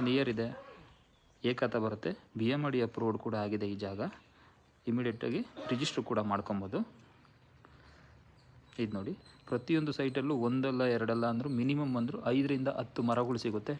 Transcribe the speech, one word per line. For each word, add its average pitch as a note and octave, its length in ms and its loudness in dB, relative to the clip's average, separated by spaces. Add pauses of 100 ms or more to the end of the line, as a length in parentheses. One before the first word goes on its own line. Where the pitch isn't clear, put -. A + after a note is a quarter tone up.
ನಿಯರ್ B2+ 260 4
ಇದೆ, A2+ 140 0 (1040)
ಏಕಾತ B2 240 0 (100)
ಬರುತ್ತೆ. - 260 -2 (280)
ಬಿ A2+ 160 4
ಎಮ್ D3 140 0
ಆರ್ C3 60 -2
ಡಿ B2 120 4
ಅಪ್ರೂವ್ಡ್ A2+ 380 0
ಕೂಡ A2 100 -4 (100)
ಆಗಿದೆ G#2 300 -2
ಈ - 100 -8
ಜಾಗ. G2 160 -6 (880)
ಇಮಿಡಿಯೇಟಾಗಿ A#2+ 500 -2 (300)
ರಿಜಿಸ್ಟರ್ B2+ 380 -2
ಕೂಡ A2 100 0 (120)
ಮಾಡ್ಕೊಬೋದು. G2+ 500 -2 (2000)
ಇದು G#2 140 -2
ನೋಡಿ, A#2 180 -4 (360)
ಪ್ರತಿಯೊಂದು D3+ 480 2
ಸೈಟಲ್ಲೂ C3+ 380 0 (120)
ಒಂದಲ್ಲ C3 340 2 (140)
ಎರಡಲ್ಲ A2+ 360 2
ಅಂದರೂ C3 180 -2 (100)
ಮಿನಿಮಮ್ C#3 400 2
ಅಂದರೂ A#2+ 180 -2 (160)
ಐದರಿಂದ C#3 340 2 (120)
ಹತ್ತು B2 300 -4
ಮರಗಳು B2 360 2
ಸಿಗುತ್ತೆ. G#2+ 320 -2